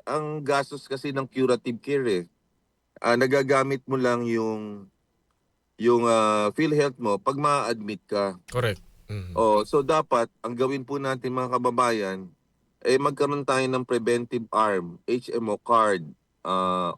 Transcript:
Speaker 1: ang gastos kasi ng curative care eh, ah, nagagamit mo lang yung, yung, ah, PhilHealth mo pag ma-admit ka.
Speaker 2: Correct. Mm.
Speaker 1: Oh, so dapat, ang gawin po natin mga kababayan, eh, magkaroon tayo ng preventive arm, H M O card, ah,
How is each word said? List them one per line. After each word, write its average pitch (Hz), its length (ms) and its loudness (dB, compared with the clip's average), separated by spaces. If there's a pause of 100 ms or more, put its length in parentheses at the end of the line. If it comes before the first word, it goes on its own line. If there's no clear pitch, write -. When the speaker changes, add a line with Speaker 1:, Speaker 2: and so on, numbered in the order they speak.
Speaker 1:
ang 151 400 -6
gastos 139 400 -2
kasi 135 240 -8
ng 135 160 -4
curative 123 560 -2
care 139 240 -2
eh, 92 200 0 (760)
ah, 120 160 2
nagagamit 135 720 2
mo 131 80 -2
lang 120 320 0
yung, 107 560 -4 (960)
yung, 120 240 4
ah, 107 480 4
PhilHealth 147 480 0
mo 104 160 0
pag 139 240 -4
ma-admit 113 640 -2
ka. 101 320 -2 (160)
Speaker 2:
Correct. 117 320 -2 (240)
Mm. 95 240 -10
Speaker 1:
Oh, 107 320 4
so 147 160 2
dapat, 139 480 0 (160)
ang 113 80 -6
gawin 131 320 -2
po 139 160 -6
natin 131 320 -4
mga 127 240 -2
kababayan, 113 720 0 (560)
eh, 127 120 4
magkaroon 143 480 0
tayo 131 200 0
ng 127 200 -2
preventive 120 680 -2
arm, 95 520 0
H 120 280 -4
M 113 200 -2
O 98 80 -4
card, 107 440 2 (400)
ah, 92 540 -2